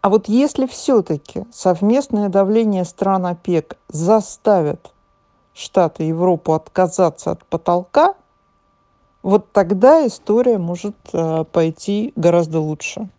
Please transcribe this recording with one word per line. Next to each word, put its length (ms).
А 80
вот 180
если 380
всё-таки 840
совместное 760
давление 560
стран 400
опек 520
заставит 1040
Штаты 500
и 40
Европу 460
отказаться 760
от 160
потолка, 680
вот 300
тогда 520
история 540
может, 380
э, 320
пойти 720
гораздо 420
лучше. 500